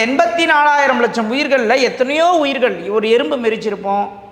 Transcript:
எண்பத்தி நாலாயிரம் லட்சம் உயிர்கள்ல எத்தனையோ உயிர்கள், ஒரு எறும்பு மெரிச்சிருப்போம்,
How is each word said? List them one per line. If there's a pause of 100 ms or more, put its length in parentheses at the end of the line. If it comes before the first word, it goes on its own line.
எண்பத்தி
நாலாயிரம்
லட்சம்
உயிர்கள்ல
எத்தனையோ
உயிர்கள்,
ஒரு
எறும்பு
மெரிச்சிருப்போம், (260)